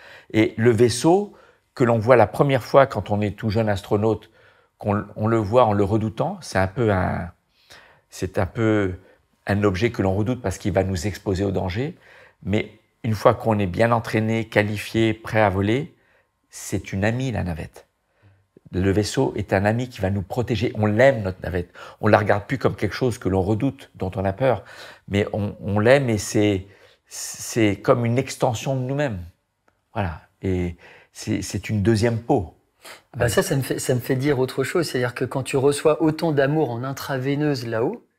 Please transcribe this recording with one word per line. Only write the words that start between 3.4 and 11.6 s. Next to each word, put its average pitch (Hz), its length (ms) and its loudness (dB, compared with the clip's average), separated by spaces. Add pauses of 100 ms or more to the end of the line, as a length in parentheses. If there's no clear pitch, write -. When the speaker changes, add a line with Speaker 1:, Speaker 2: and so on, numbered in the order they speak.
Speaker 1:
jeune 110 180 0
astronaute, 104 600 0 (480)
qu'on, 104 260 -2 (100)
on 107 140 -2
le 113 80 2
voit 113 300 4
en 107 80 2
le 101 100 4
redoutant, 113 560 -2
c'est - 180 -6
un 95 80 2
peu 107 260 0
un, 90 380 -2 (800)
c'est - 280 -6
un 95 80 0
peu 107 480 0 (520)
un 101 160 0
objet 104 300 2
que 101 100 -2
l'on 95 140 2
redoute 123 260 -2
parce 92 160 -4
qu'il 101 140 -4
va 95 100 2
nous 95 240 -2
exposer 98 380 -4
au 98 80 -2
danger. 95 440 -4 (460)